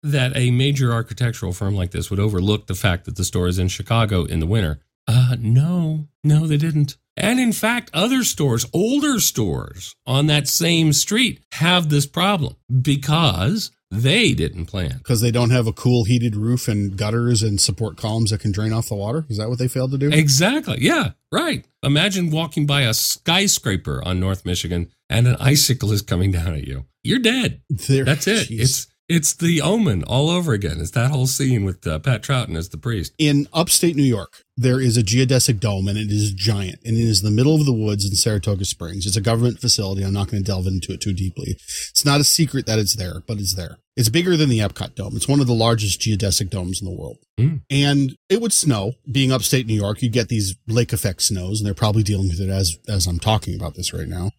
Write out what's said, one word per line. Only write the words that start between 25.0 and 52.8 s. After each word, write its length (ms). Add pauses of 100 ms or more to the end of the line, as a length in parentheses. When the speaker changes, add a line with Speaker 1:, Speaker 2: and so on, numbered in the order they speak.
Speaker 1:
and 180
an 120
icicle 520
is 100
coming 300
down 220
at 140
you. 180 (180)
You're 160
dead. 500
Speaker 2:
There, 360
Speaker 1:
That's 220
it. 220
Speaker 2:
jeez. 100
Speaker 1:
It's, 280 (200)
it's 260
The 280
Omen 420
all 280
over 220
again. 260
It's 120
that 200
whole 160
scene 360
with, 220
uh, 140
Pat 240
Troughton 340
as 120
the 80
priest. 420
Speaker 2:
In 340
upstate 420
New 80
York, 400 (140)
there 220
is 180
a 60
geodesic 560
dome, 280
and 100
it 140
is 200
giant, 540
and 120
it 40
is 200
in 40
the 100
middle 200
of 100
the 80
woods 320
in 100
Saratoga 500
Springs. 400
It's 120
a 40
government 380
facility. 440
I'm 100
not 180
gonna 120
delve 240
into 260
it 80
too 120
deeply. 440 (340)
It's 140
not 160
a 40
secret 400
that 140
it's 160
there, 320
but 100
it's 180
there. 220 (200)
It's 120
bigger 280
than 120
the 100
Epcot 360
Dome. 200
It's 120
one 120
of 80
the 60
largest 480
geodesic 480
domes 320
in 40
the 80
world. 240 (220)
Speaker 1:
Hmm. 180 (120)
Speaker 2:
And 460 (140)
it 120
would 120
snow. 400 (160)
Being 220
upstate 360
New 60
York, 280
you 80
get 200
these 260 (120)
lake 260
effect 280
snows, 380
and 80
they're 60
probably 300
dealing 240
with 140
it 80
as, 280 (120)